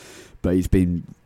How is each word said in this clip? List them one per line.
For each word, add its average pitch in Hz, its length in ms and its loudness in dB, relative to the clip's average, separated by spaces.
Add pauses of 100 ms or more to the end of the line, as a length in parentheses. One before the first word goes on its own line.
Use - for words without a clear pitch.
(400)
but 90 140 0
he's 92 140 0
been, 90 360 0 (220)